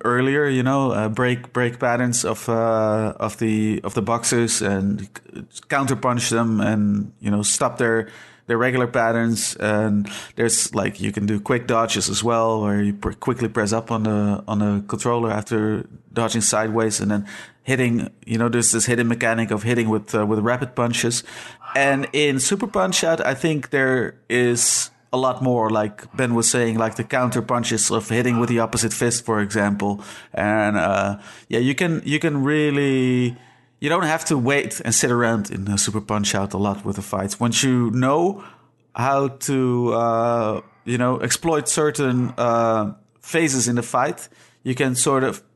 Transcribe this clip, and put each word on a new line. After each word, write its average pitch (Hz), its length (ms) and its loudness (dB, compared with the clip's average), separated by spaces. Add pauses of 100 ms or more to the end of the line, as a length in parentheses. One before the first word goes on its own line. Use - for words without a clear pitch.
earlier, 135 440 2
you 127 120 2
know, 135 300 2
uh, 107 180 0
break, 123 440 -2
break 123 260 0
patterns 123 460 0
of, 110 240 -4
uh, 110 720 2
of 107 180 -4
the, 107 460 0
of 101 100 -6
the 117 80 0
boxers 117 580 0
and 101 420 0
c-, - 400 -16 (260)
counterpunch 131 640 0
them 113 300 2
and, 104 600 0
you 107 100 -2
know, 104 100 2
stop 120 380 0
their, 113 300 0 (400)
their 117 100 2
regular 123 300 2
patterns. 117 720 0
And 104 500 0 (240)
there's, - 400 0
like, 101 260 -2
you 101 120 -2
can 101 140 -2
do 104 120 0
quick 120 300 -2
dodges 113 400 0
as 107 160 -2
well, 113 380 2
where 104 200 2
you 101 100 2
pr-, 107 200 -6
quickly 120 360 -2
press 107 240 0
up 113 200 -2
on 110 100 0
the, 104 460 0
on 104 100 -2
the 104 300 0
controller 117 420 0
after 107 560 -2 (260)
dodging 113 300 0
sideways 110 560 0
and 101 140 0
then 101 120 0 (380)
hitting, 123 480 0 (160)
you 113 100 -2
know, 117 120 2
there's 117 240 2
this 113 140 0
hidden 120 200 2
mechanic 113 460 0
of 101 100 -2
hitting 117 280 0
with, 107 220 -2
uh, 104 140 2
with 107 140 0
rapid 127 340 -2
punches. 120 480 0 (540)
And 139 360 2
in 139 280 2
Super 202 260 0
Punch-Out, 185 580 0
I 139 100 0
think 151 360 -2
there 131 460 0 (120)
is 123 640 2 (220)
a 131 40 0
lot 127 240 0
more, 120 300 2
like 107 460 -2
Ben 120 180 0
was 117 160 2
saying, 117 260 2
like 113 200 0
the 120 80 -4
counter 127 360 0
punches 117 480 0
of 107 200 -2
hitting 120 320 2
with 120 80 2
the 120 100 2
opposite 113 340 0
fist, - 320 -2
for 110 160 0
example. 101 600 0 (300)
And, 104 440 0
uh, 98 420 0 (300)
yeah, 117 120 0
you 131 160 2
can, 170 280 0
you 147 140 0
can 147 240 0
really, 135 960 2 (420)
you 143 100 -4
don't 180 140 2
have 160 220 0
to 151 120 2
wait 135 480 0
and 131 80 -2
sit 127 200 2
around 117 400 2
in 98 160 -6
a 101 100 0
Super 107 220 -2
Punch-Out 101 520 -2
a 98 60 -4
lot 101 260 -2
with 101 120 -4
the 101 60 -8
fights. 98 360 -6
Once 117 240 0
you 123 300 2
know 151 500 0 (500)
how 139 360 0
to, 127 680 0
uh, 117 640 0 (240)
you 120 140 -2
know, 123 220 0
exploit 151 480 0
certain, 131 680 0
uh, 113 560 2 (280)
phases 135 480 0
in 120 80 0
the 120 80 0
fight, 139 440 -2 (360)
you 127 100 -2
can 131 220 0
sort 131 260 2
of 110 220 -2 (100)